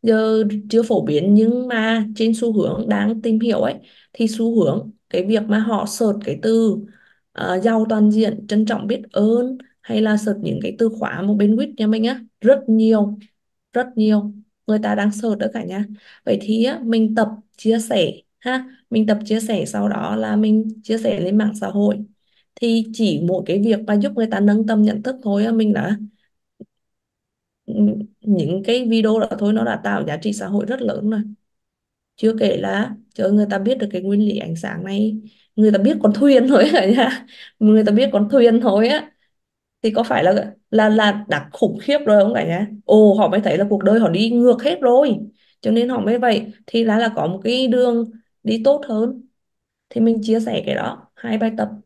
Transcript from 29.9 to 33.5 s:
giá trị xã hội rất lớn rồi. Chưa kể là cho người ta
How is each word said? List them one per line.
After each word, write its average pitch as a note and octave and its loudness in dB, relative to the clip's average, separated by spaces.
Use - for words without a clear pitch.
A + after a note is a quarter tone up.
giá D3 -6
trị E3 -6
xã G3 -8
hội G3+ -2
rất B3+ -6
lớn G#3+ -4
rồi. G#3+ -2
Chưa A3 0
kể G#3+ 2
là G3 -2
cho F#3+ -2
người G#3 4
ta G3 -2